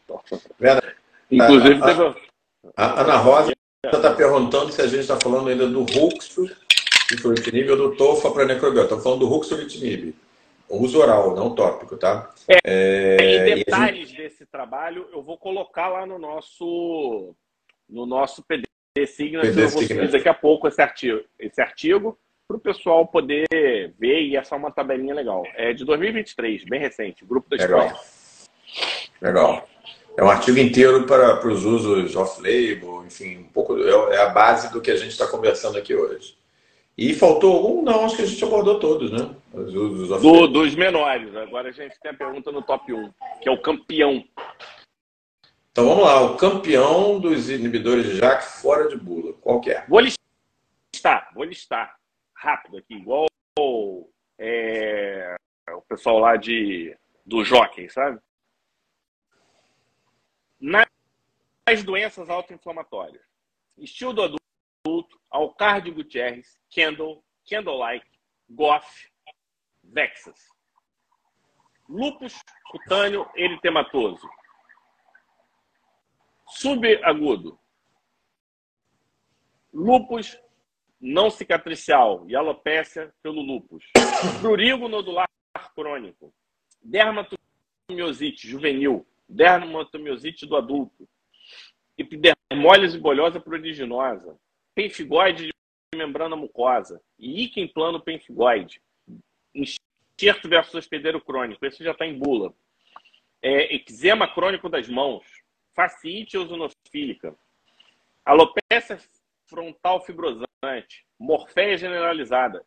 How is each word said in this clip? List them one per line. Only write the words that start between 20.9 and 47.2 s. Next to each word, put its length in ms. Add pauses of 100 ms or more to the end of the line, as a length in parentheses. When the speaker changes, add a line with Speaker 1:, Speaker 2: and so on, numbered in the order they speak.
Speaker 1:
esse 220
artigo, 580 (280)
pro 120
pessoal 480
poder 400 (520)
ver, 240
e 140
essa 180
é 40
uma 120
tabelinha 440
legal. 280 (120)
É 180
de 120
dois 140
mil 120
e 20
vinte 180
e 60
três, 280
bem 140
recente, 460
grupo 260
da 60
Speaker 2:
Legal. 300
Speaker 1:
Espanha. 1200 (100)
Speaker 2:
Legal. 480 (480)
É 60
um 80
artigo 280
inteiro 480
para, 300
para 120
os 160
usos 500
off-label, 920
enfim, 320
um 100
pouco, 300
é, 380
é 60
a 60
base 440
do 80
que 100
a 60
gente 200
tá 100
conversando 520
aqui 160
hoje. 440 (600)
E 160
faltou 420
algum? 260
Não, 220
acho 120
que 60
a 40
gente 180
abordou 340
todos, 340
né? 220 (200)
Os 180
usos 360
Speaker 1:
Do, 60
Speaker 2:
off-label. 340
Speaker 1:
dos 260
menores. 640
Agora 320
a 40
gente 280
tem 100
a 40
pergunta 360
no 100
top 320
um, 180 (300)
que 80
é 40
o 100
campeão. 600 (1500)
Speaker 2:
Então 160
vamos 180
lá, 160
o 160
campeão 840
dos 300